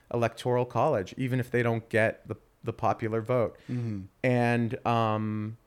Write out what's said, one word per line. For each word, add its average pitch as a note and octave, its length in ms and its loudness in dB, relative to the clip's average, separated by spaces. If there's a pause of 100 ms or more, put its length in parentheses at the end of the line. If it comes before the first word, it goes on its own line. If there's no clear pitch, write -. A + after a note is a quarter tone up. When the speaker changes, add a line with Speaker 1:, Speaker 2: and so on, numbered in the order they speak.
(120)
Speaker 1:
Electoral B2 520 0
College, B2 520 0
even B2+ 220 -2
if B2 100 -4
they B2 140 2
don't A#2 280 0
get A2 360 2
the, - 80 -8 (300)
the A2+ 80 -4
popular A2 480 -2
vote. A#2 360 0 (140)
Speaker 2:
Mm-hmm. A#2 300 -4 (240)
Speaker 1:
And, A#2+ 600 2
um, G#2+ 800 0